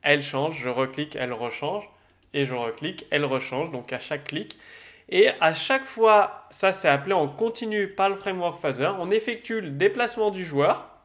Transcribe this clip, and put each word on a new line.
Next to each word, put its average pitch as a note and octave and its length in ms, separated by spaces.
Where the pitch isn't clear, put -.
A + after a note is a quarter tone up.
elle D3 200
change, C#3+ 380
je B2+ 80
reclique, C3 480
elle B2+ 160
rechange, C3 560
et C#3+ 100
je B2+ 80
reclique, B2 580
elle D3 140
rechange, C3+ 460
donc B2 240
à B2 40
chaque C#3+ 260
clic. - 340
Et F#3 220
à D#3+ 140
chaque C4+ 320
fois, G#3+ 640
ça F#3+ 240
c'est - 160
appelé C#3+ 240
en D#3+ 120
continu G#3+ 640
par G3 220
le G3 60
framework F3+ 440
Phaser, C3+ 380
on F3+ 120
effectue G#3+ 520
le D#3 80
déplacement G#3 600
du F#3 140
joueur. D#3 420